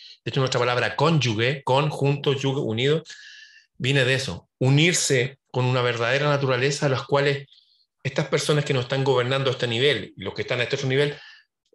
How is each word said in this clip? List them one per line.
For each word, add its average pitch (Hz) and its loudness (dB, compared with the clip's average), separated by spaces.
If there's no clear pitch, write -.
De 120 -6
hecho, 139 -2
nuestra 123 0
palabra 120 0
cónyuge, 131 0
con, 143 2
junto, 143 -2
yugo, 135 -2
unido, 131 0
viene 131 2
de 131 2
eso. 107 -6
Unirse 139 2
con 127 0
una 127 0
verdadera 123 0
naturaleza, 139 0
a 139 2
las 127 -2
cuales 143 0
estas 147 -2
personas 147 0
que 143 -2
nos 123 0
están 135 -2
gobernando 131 0
a 117 -2
este 123 -4
nivel, 117 0
y 92 -14
los 95 -8
que 107 -8
están 123 -4
a - 0
este 127 -2
otro 135 -4
nivel, 143 0